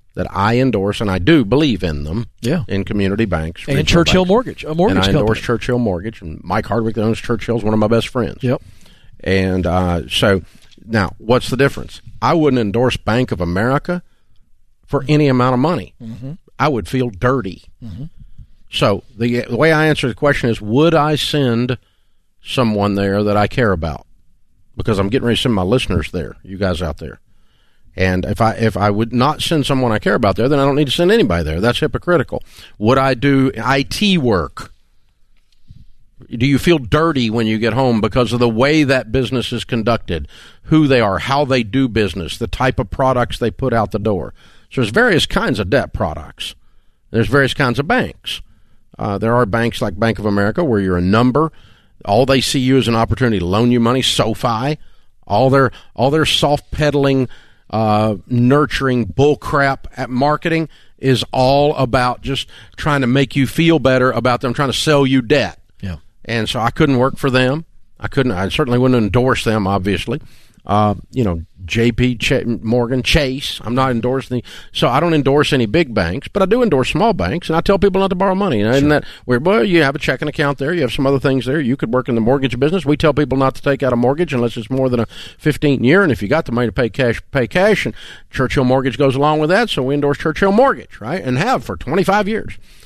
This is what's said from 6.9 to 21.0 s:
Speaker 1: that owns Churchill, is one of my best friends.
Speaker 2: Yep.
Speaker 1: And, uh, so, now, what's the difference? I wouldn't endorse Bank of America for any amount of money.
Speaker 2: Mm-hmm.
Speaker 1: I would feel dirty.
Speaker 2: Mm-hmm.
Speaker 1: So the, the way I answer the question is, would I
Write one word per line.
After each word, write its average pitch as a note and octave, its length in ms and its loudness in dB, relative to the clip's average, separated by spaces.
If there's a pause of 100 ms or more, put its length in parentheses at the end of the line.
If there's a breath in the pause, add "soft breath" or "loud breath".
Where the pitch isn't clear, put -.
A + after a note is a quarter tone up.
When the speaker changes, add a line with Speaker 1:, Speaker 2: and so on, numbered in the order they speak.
Speaker 1:
that A2+ 80 -2
owns A2 140 0
Churchill, A#2 380 -4
is G#2+ 80 -4
one G#2+ 80 0
of G#2+ 80 2
my G#2+ 60 4
best A2+ 220 2
friends. A2 340 -4
Speaker 2:
Yep. B2+ 180 0 (600 soft breath)
Speaker 1:
And, F#2 460 0
uh, F2 420 0
so, G2 340 2 (420 soft breath)
now, G#2+ 340 -2
what's A#2+ 300 0
the C3 80 -2
difference? B2+ 460 -2 (180)
I C3 140 2
wouldn't C#3+ 260 2
endorse A#2 380 0
Bank A#2+ 340 -2
of F2 80 -6
America B2 640 -2 (840)
for C#3 220 -4
any D3+ 200 4
amount B2+ 260 2
of B2 60 0
money. D3 420 -2
Speaker 2:
Mm-hmm. A#2 300 -12 (260)
Speaker 1:
I C3+ 100 2
would A2+ 200 -2
feel B2+ 200 -2
dirty. A2+ 560 -4 (180)
Speaker 2:
Mm-hmm. A2+ 220 -14 (640)
Speaker 1:
So G#2 340 0 (120)
the, A#2+ 260 -2
the A#2 140 -6
way D#3 160 4
I D#3 140 2
answer D3 220 0
the A2 60 -4
question C#3 360 0
is, A2 100 -2
would C3+ 340 2
I D3+ 200 2